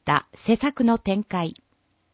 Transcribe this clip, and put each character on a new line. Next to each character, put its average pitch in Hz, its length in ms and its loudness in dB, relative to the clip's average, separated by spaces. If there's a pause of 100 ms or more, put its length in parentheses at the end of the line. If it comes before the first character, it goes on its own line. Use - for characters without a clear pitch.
た 147 280 0
施 - 220 0
策 277 280 -2
の 233 140 4
展 202 260 -2
開、 170 320 -6 (580)